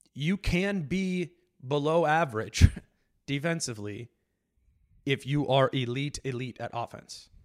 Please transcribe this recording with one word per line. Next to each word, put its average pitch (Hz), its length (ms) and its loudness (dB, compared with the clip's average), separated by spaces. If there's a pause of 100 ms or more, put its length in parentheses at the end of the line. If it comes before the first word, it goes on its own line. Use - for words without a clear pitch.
(140)
you 156 220 0
can 196 460 0
be 180 480 -2 (360)
below 147 400 2
average 135 640 4 (280)
<laughs> - 300 -20
defensively 120 840 -6 (1000)
if 139 200 0
you 143 220 0
are 135 240 6
elite, 135 520 -4
elite 127 360 -6
at 117 140 -6
offense. - 540 -10 (160)